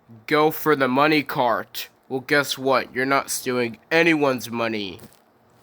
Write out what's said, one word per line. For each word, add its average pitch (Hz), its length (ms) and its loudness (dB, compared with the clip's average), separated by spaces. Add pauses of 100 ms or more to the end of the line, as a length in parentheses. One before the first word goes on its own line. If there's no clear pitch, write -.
(260)
go 151 240 2
for 156 240 0
the 135 140 2
money 147 340 2
cart. 117 680 -2 (200)
Well, 131 120 -6
guess 139 380 -2
what? 131 360 0
You're 127 120 -2
not 139 240 0
stealing 123 480 -4 (120)
anyone's 147 600 2
money. 110 500 -6 (640)